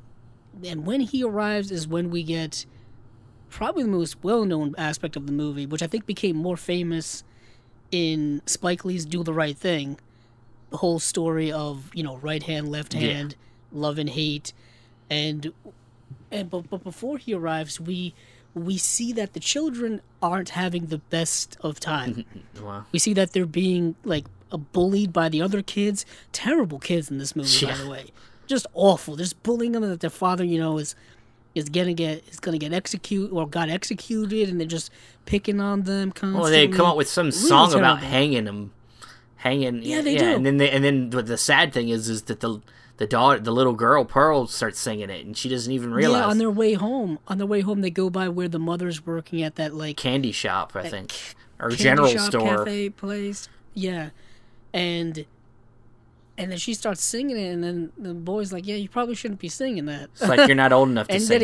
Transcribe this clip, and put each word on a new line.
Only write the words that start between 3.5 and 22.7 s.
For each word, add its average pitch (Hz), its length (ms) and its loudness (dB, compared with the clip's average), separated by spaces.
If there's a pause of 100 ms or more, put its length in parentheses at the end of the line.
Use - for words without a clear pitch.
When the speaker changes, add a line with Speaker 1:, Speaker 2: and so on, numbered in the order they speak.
Speaker 1:
probably 311 320 -2
the 226 60 0
most 175 340 -2
well-known 175 560 0
aspect 151 380 -4
of 143 100 -10
the 143 60 -4
movie, 143 340 -4
which 156 160 -4
I 170 40 -4
think 220 200 -6
became 190 300 -2
more 170 200 -2
famous 170 680 -4 (640)
in 156 560 0
Spike - 380 -2
Lee's 180 200 -4
Do 170 200 -4
the 160 100 -2
Right 151 220 0
Thing, 147 420 -2 (720)
the 147 80 -8
whole 170 200 2
story 160 540 -2
of, 147 420 -6
you 170 80 -6
know, 135 160 -8
right 151 240 -4
hand, 151 260 -6
left 147 260 -8
Speaker 2:
Yeah. 160 60 -2
Speaker 1:
hand, 147 360 -2 (360)
love 147 260 -2
and 151 120 -2
hate. 147 420 -4 (580)
And, 151 420 -4 (800)
and 202 200 -6
but, 175 200 -8
but 185 120 -8
before 247 360 -8
he 226 160 -6
arrives, 160 460 -4
we, 180 340 -6 (400)
we 175 220 -4
see 233 360 -2
that 214 220 -6
the 165 60 -8
children 240 600 -4 (220)
aren't 175 280 -2
having 175 360 -4
the 156 120 -6
best - 640 -4
of 151 200 -6
time. 123 500 -4
Speaker 2:
<laughs> - 40 -20 (280)
Wow. 101 300 -12